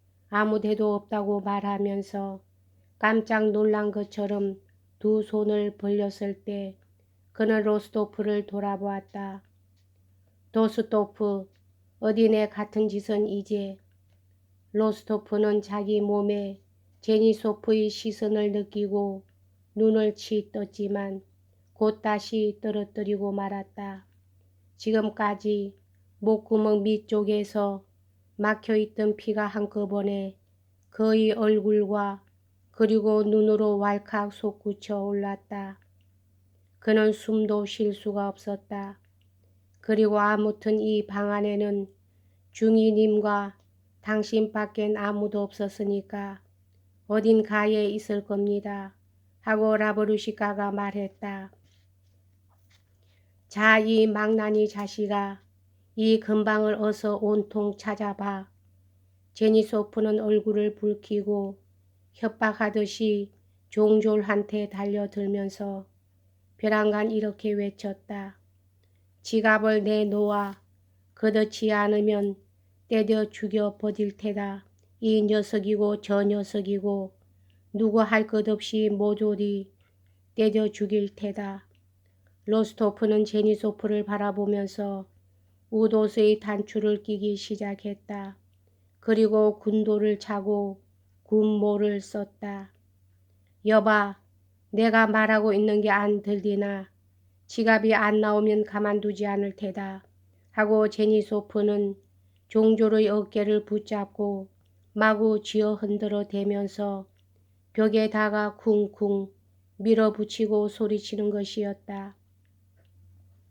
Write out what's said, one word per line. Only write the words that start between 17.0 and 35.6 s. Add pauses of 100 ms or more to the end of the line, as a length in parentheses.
제니소프의
시선을
느끼고 (480)
눈을
치
떴지만 (540)
곧
다시
떨어뜨리고
말았다. (720)
지금까지 (420)
목구멍
밑쪽에서 (520)
막혀있던
피가
한꺼번에 (500)
그의
얼굴과 (460)
그리고
눈으로
왈칵
솟구쳐
올랐다. (1000)